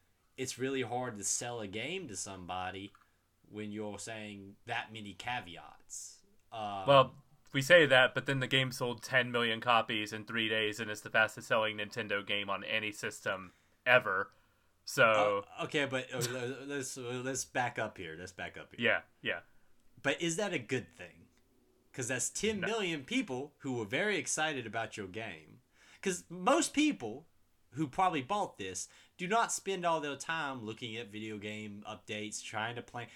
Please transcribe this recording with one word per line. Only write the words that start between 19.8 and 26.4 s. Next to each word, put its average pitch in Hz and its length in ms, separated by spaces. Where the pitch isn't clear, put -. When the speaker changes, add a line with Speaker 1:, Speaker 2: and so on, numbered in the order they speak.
Speaker 1:
But 139 180
is 170 160
that 202 160
a 165 60
good 117 400
thing? - 300
'Cause 123 140
that's 127 220
Speaker 2:
No. 214 80
Speaker 1:
ten 208 100
million 175 440
people 151 560
who 135 140
were 113 120
very 175 320
excited 143 480
about 110 320
your 101 80
game. 92 540
'Cause 180 260
most 233 460